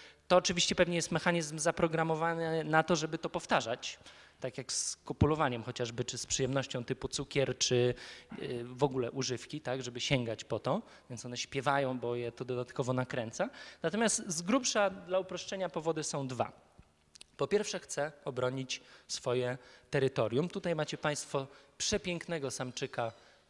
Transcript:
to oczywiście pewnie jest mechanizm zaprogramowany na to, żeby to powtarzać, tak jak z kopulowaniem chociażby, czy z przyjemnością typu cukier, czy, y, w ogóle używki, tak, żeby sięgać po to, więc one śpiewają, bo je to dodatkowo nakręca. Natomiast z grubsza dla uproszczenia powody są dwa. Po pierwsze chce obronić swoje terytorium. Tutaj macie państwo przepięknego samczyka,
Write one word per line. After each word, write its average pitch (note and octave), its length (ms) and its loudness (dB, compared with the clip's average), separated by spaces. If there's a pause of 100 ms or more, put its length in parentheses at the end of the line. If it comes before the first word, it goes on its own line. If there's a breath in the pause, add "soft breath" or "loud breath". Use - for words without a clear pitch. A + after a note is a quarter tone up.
(280 loud breath)
to F3+ 100 8
oczywiście F3+ 380 4
pewnie F3 200 4
jest D#3+ 160 0
mechanizm E3 480 2
zaprogramowany D#3+ 1040 2
na D#3 200 6
to, F3 120 6
żeby D#3 220 -2
to E3 120 -4
powtarzać, B2+ 720 -2 (400 loud breath)
tak B2+ 180 -6
jak B2+ 140 -8
z - 240 -2
kopulowaniem D3 680 2
chociażby, A#2+ 420 -4
czy - 120 -6
z - 80 -6
przyjemnością C3 580 0
typu C3 240 -4
cukier, C3+ 500 -2
czy, B2 360 4 (460 loud breath)
y, B2 240 -6
w B2+ 200 -2
ogóle C3 280 0
używki, B2+ 500 -4
tak, B2+ 220 -4
żeby A#2+ 180 -8
sięgać A#2 420 0
po A2 160 -2
to, E3+ 220 0 (280 loud breath)
więc A#2+ 160 -10
one B2 120 -8
śpiewają, C3+ 600 0
bo A#2+ 160 -2
je A#2+ 160 -4
to B2 140 -10
dodatkowo B2 480 -2
nakręca. B2+ 560 -2 (320 loud breath)
Natomiast G#3 460 2
z E3 140 -4
grubsza G#3 480 2
dla F#3 300 -2
uproszczenia F#3 500 -4
powody D#3 340 -2
są C#3 240 -2
dwa. A#2 240 -2 (880)
Po F#3 100 2
pierwsze G3+ 320 0
chce D3+ 320 -4 (140)
obronić B2+ 560 -2 (260 loud breath)
swoje B2 500 0 (320 loud breath)
terytorium. C3 600 2
Tutaj F3 260 -2
macie D3+ 220 -2
państwo C#3+ 500 -2 (300 loud breath)
przepięknego E3+ 720 -2
samczyka, B2+ 600 -4 (380 loud breath)